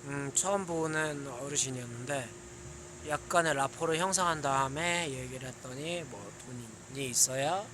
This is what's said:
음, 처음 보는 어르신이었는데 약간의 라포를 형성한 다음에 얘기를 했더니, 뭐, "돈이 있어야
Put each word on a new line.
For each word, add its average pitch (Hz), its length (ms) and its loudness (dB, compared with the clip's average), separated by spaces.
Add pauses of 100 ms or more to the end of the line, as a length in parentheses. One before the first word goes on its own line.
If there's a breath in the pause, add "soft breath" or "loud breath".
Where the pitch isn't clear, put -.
음, 143 300 -2
처음 196 320 2
보는 156 600 0
어르신이었는데 131 1000 -2 (800)
약간의 156 480 4
라포를 156 440 2
형성한 180 420 4
다음에 143 720 2
얘기를 127 360 -6
했더니, 143 560 -6
뭐, - 280 -10 (140)
"돈이 123 640 -8
있어야 135 540 4 (100)